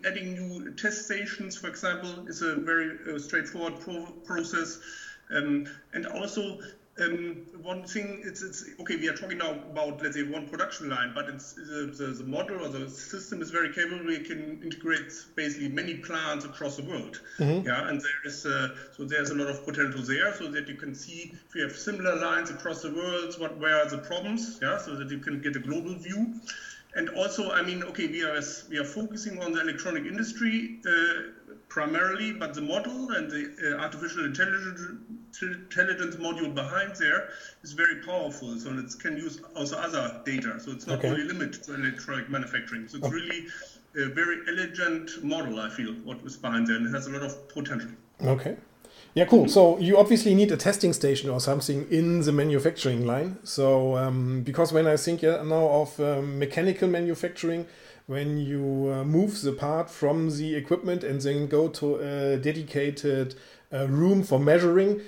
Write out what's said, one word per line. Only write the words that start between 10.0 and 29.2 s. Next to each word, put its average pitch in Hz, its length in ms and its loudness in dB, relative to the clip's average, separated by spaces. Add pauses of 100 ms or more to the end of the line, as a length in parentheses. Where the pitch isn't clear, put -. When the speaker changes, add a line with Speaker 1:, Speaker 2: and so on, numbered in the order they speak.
Speaker 1:
let's 147 120 -4
say, 147 60 -2
one 147 260 -6
production 175 420 -6
line, 123 260 -2
but 143 120 -6
it's, - 260 -14
the, 147 440 -10
the, 139 80 -6
the 127 180 -8
model 185 400 -6
or 143 60 -6
the 135 180 -8
system 185 540 -12
is 156 80 -10
very 165 240 -2
capable. 175 320 -4
We 160 140 -2
can 156 420 -10
integrate 160 500 -4 (240)
basically 147 340 -4
many 165 260 -4
plants 151 500 -6
across 139 320 -8
the 143 60 -8
world. 143 360 -10 (200)
Speaker 2:
Mm-hmm. 170 260 2
Speaker 1:
Yeah, 131 240 -2
and 143 100 -2
there 139 260 -4
is, 143 200 -10
uh, 135 300 -2 (200)
so 139 100 -10
there's 143 260 -2
a - 20 -4
lot 143 140 -2
of 139 180 -6
potential 139 380 -2
there, 147 320 0
so 156 160 -8
that 147 160 -6
you 135 80 -12
can 139 180 -10
see 170 400 -14 (160)
if - 60 -16
you 156 80 -4
have 139 120 -6
similar 185 400 -2
lines 165 360 0
across 160 320 -8
the 151 100 -6
world, 170 460 -4
what, 156 180 -6
where 156 180 2
are 147 140 4
the 139 80 -6
problems, 202 640 -6
yeah, 139 160 0
so 147 180 -8
that 135 140 -8
you 143 80 -6
can 143 240 -6
get 143 140 -2
a 123 40 -6
global 165 360 -6
view. 202 400 -4 (600)
And 165 140 -2
also, 196 400 -2
I - 140 2
mean, 180 180 -4
okay, 175 240 -6
we 165 180 -4
are, 151 160 -2 (300)
we 151 80 -6
are 143 80 0
focusing 208 560 -8